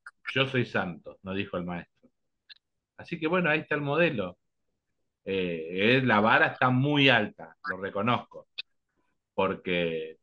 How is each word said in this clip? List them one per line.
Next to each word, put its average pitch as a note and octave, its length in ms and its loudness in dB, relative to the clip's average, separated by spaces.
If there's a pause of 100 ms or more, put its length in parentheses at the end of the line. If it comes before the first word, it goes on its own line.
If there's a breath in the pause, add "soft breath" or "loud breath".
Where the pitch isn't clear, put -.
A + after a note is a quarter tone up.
(340)
yo C3+ 120 2
soy B2 200 0
santo", F2+ 560 -6
nos F#2+ 140 -6
dijo G2 200 -6
el F2+ 80 -4
Maestro. F2 460 -12 (880)
Así - 240 -12
que D#3 60 -4
bueno, E3+ 240 2
ahí D3+ 100 2
está D3+ 160 -4
el D3 60 -2
modelo. C#3 560 0 (840)
Eh, F#2 720 0
eh, C3+ 60 0
la A2 160 4
vara C3 280 4
está C3 220 0
muy C#3 380 4
alta, G#2 480 0 (140)
lo F#2 80 -8
reconozco, G2+ 720 -4 (840)
porque F2 880 -2